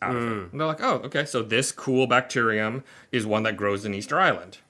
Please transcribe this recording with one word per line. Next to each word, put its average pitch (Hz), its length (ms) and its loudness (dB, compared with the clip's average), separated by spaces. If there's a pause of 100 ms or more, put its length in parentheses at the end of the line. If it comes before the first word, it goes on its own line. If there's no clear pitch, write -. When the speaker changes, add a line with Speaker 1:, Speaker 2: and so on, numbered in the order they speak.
Speaker 1:
out 120 140 -2
of 120 60 -2
it. 117 40 -2
Speaker 2:
Mm. 101 260 -6
Speaker 1:
And 143 80 -8
they're 156 60 0
like, 156 160 -4
"Oh, 208 220 0
okay, 143 220 -2
so 123 160 -2
this 113 300 0
cool 131 340 2
bacterium 120 800 2 (280)
is 113 140 0
one 107 180 2
that 107 120 0
grows 101 280 0
in 104 100 -4
Easter 101 240 -2
Island." 92 400 2 (120)